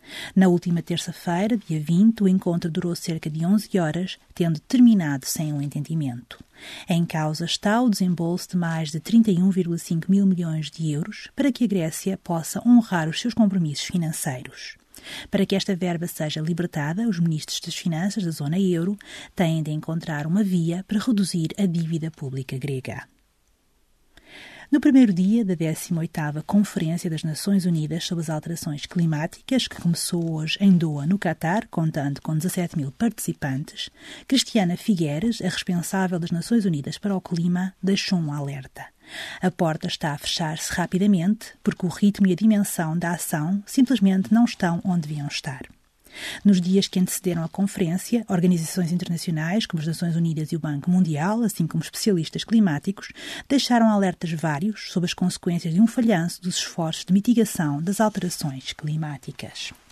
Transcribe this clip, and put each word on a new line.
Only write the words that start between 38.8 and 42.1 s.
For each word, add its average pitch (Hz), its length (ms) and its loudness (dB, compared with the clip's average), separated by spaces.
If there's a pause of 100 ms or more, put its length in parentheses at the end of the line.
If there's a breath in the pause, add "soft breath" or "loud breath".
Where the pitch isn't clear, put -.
A 185 120 2
porta 170 340 0
está 160 280 -4
a 147 40 -6
fechar-se - 560 -4
rapidamente, 190 800 0 (100)
porque - 220 -2
o 175 40 0
ritmo 202 360 2